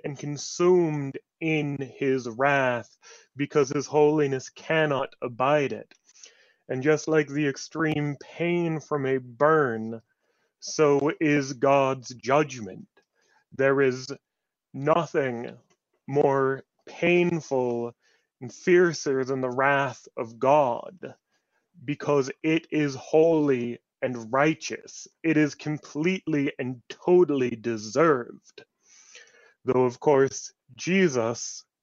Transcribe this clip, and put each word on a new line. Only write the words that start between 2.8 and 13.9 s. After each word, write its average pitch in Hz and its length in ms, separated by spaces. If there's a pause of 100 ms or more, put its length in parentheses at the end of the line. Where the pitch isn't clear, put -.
because 143 320
his 143 180
holiness 147 640
cannot 151 720
abide 127 520
it. 107 200 (760)
And 131 120
just 151 280
like 156 180
the 143 200
extreme 147 760
pain 170 580
from 143 260
a 131 120
burn, 123 840 (600)
so 143 580
is 147 320
God's 135 640
judgment. 123 720 (680)
There 135 240
is 127 260 (680)